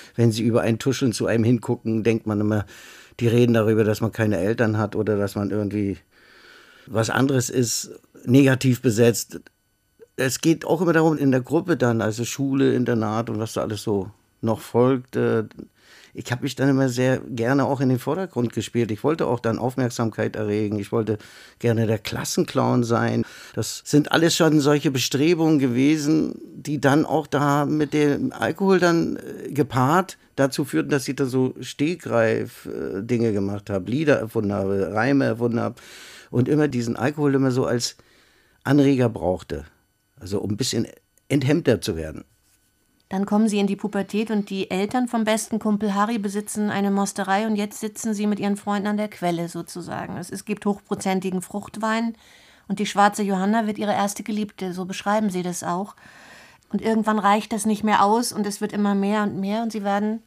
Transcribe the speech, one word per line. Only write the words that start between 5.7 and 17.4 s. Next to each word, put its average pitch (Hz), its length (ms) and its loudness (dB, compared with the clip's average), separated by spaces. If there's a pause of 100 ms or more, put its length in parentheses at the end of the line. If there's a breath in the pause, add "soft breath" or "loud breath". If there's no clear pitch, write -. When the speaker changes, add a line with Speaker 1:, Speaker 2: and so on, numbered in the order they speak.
Speaker 1:
was 110 220 0
anderes 131 400 0
ist, - 420 -2 (340)
negativ 131 560 4
besetzt. 117 580 2 (760)
Es 127 260 -2
geht 160 240 2
auch 165 160 0
immer 170 120 2
darum, 160 240 4
in 139 140 2
der 131 100 2
Gruppe 165 360 0
dann, 120 240 2
also 110 240 -2
Schule, 135 480 0
Internat 117 560 0
und 110 100 -4
was 110 140 -6
da - 80 -2
alles 107 220 -6
so 101 280 -2 (300)
noch 110 180 0
folgt, 123 560 0
äh, 117 300 0 (720 soft breath)
ich - 160 -8
hab 123 120 -4
mich 135 120 -6
dann 135 140 2
immer 135 200 4
sehr 127 320 2
gerne 127 440 0